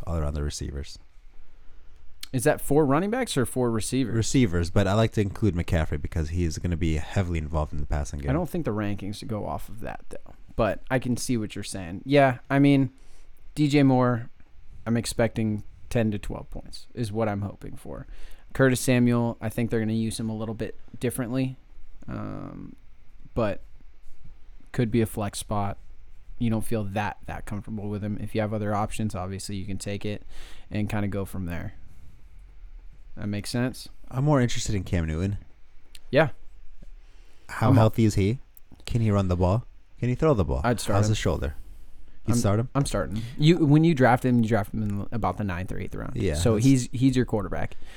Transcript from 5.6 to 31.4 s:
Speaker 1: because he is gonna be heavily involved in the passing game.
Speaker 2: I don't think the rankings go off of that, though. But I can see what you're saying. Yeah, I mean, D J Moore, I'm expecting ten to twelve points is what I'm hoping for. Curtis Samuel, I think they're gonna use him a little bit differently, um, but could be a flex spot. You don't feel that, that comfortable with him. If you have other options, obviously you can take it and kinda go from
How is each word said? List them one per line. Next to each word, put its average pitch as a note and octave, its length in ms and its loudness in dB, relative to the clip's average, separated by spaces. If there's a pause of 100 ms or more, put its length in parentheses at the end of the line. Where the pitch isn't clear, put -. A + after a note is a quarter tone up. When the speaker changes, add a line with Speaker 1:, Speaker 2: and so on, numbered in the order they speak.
Speaker 1:
because D2+ 300 -2
he F2 140 2
is D#2+ 140 0
gonna F2 200 0
be D#2+ 180 2
heavily F2 420 0
involved D2+ 340 -2
in C#2+ 80 0
the C#2+ 60 0
passing D2 340 -2
game. C#2 100 -2
Speaker 2:
I - 20 2
don't E3 160 0
think E3 160 -2
the B2+ 80 -2
rankings G2+ 540 -4
go G#2+ 200 -4
off D2+ 220 -6
of - 120 -8
that, - 280 -8
though. - 260 -8 (220)
But G2+ 240 2 (100)
I C3 80 2
can A#2+ 180 -2
see B2 200 -2
what G#2+ 180 -4
you're G2+ 100 -8
saying. F#2 400 -8
Yeah, C3+ 340 6 (120)
I C3+ 80 4
mean, C#3 320 6 (640)
D D3+ 140 2
J C#3+ 140 6
Moore, B2 480 4 (560)
I'm A#2 100 2
expecting A2 680 0 (280)
ten A2 200 2
to G2+ 80 -2
twelve - 320 -8
points - 440 -10
is A2 180 -4
what A2 160 0
I'm G2+ 140 -2
hoping - 340 -8
for. - 300 -12 (480)
Curtis C3 260 4
Samuel, A#2+ 600 4
I A2+ 80 -6
think A#2 220 -2
they're A#2 100 2
gonna A2 120 0
use A2+ 260 -2
him A2+ 120 -4
a A2 60 -4
little A2 180 -6
bit A2 220 -6 (240)
differently, B2+ 560 -2 (520)
um, G1+ 680 -8 (580)
but G#2+ 260 0 (1120)
could B2 180 0
be A#2 120 4
a A2 40 2
flex G#2 320 -6
spot. G2+ 380 -2 (600)
You A#2 120 2
don't A2 140 0
feel G#2+ 200 2
that, G2+ 420 -4
that D2+ 200 -8
comfortable G#2 420 -6
with G#2 140 -4
him. G#2 180 -2
If G#2 140 -4
you A2 80 0
have G#2 100 -2
other G#2 220 0
options, G#2+ 400 0
obviously F#2+ 420 -6
you F#2+ 100 -6
can F#2+ 120 -4
take G2+ 280 -6
it G#2 160 -4 (480)
and G2+ 180 0
kinda G#2 200 0
go G2 180 -2
from F#2+ 200 -6